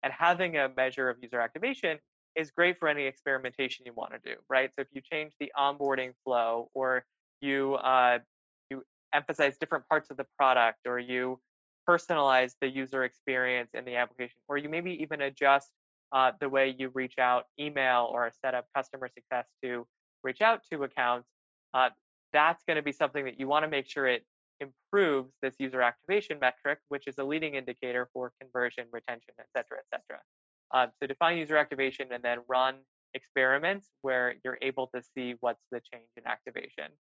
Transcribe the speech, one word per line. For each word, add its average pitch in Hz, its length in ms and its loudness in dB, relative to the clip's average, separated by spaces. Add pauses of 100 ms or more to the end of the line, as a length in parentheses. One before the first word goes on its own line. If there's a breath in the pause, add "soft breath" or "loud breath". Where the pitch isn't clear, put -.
And 135 100 -4
having 170 460 2
a 135 180 2
measure 131 320 0
of 120 140 -2
user 120 180 -4
activation 165 580 -4 (380)
is 160 140 -4
great 175 280 2
for 165 80 -2
any 147 200 0
experimentation 131 800 -4
you 120 80 -16
wanna 117 280 -10
do, 123 120 -10 (160)
right? 135 240 4
So 139 80 -6
if 131 100 -6
you 139 80 -10
change 151 400 -8
the 143 160 -6
onboarding 139 560 0 (100)
flow 117 520 0
or 131 320 -2 (340)
you, 139 360 0
uh, 127 420 4 (500)
you 135 140 -10 (320)
emphasize 143 440 0
different 156 300 -4
parts 151 220 0
of 135 60 -12
the 131 100 -6 (120)
product, 127 480 4
or 123 120 -2
you 127 400 -4 (480)
personalize 139 760 4
the 135 80 0
user 131 360 -2
experience 127 720 -2
in 123 100 -8
the 123 120 -6
application, 120 400 -4 (120)
or 143 80 -4
you 147 140 -6
maybe 170 320 -6
even 151 180 -6
adjust, 139 500 2 (420)
uh, 131 280 4
the 143 80 -4
way 135 300 2
you 131 160 -4
reach 127 240 -4
out, 123 260 2 (160)
email, 131 500 2
or 120 200 -2 (120)
set 131 120 -2
up 123 200 -4
customer 131 340 -6
success 123 380 -6 (160)
to 123 240 -6 (360)
reach 131 180 -4
out 226 300 4
to 147 140 -4
accounts, 123 440 -2 (460)
uh, 127 160 4 (420)
that's 156 340 4
gonna 156 160 0
be 147 100 -4
something 143 320 -2
that 127 140 -10
you 135 100 -4
wanna 151 200 2
make 139 200 -2
sure 139 180 -2
it 123 180 0 (360)
improves 139 720 0 (100)
this 131 160 -4
user 131 240 0
activation 156 580 0
metric, 139 380 0 (100)
which 143 180 -6
is 135 120 -10
a 139 60 -2
leading 151 300 -4
indicator 123 580 -4
for 127 280 -8
conversion, 123 520 -4
retention, 117 460 -12
et 113 80 -20 (100)
cetera, - 220 -6
et - 140 -16
cetera. - 280 -12 (520)
Um, 127 260 2
so 139 80 -6
define 165 300 0
user 156 200 0
activation 135 560 0
and 120 100 -10
then 120 160 0 (100)
run 131 280 2 (380)
experiments 143 760 0 (120)
where 123 420 0
you're 127 180 -6
able 131 320 -2
to 123 80 -6 (120)
see 123 260 -6
what's 120 300 -4
the 120 100 -8 (120)
change 117 240 -20
in 117 100 -14
activation. - 640 -10 (100)